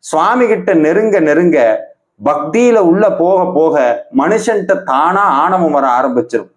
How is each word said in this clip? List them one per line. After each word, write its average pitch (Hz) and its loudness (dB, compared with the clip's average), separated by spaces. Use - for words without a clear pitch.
சுவாமி 214 -2
கிட்ட - -2
நெருங்க 202 0
நெருங்க 156 2
பக்தியில 226 0
உள்ள 196 2
போக 185 2
போக 156 0
மனுஷன்ட்ட 196 0
தானா 165 0
ஆணவம் 170 0
வர 135 0
ஆரம்பிச்சிடும். 120 -4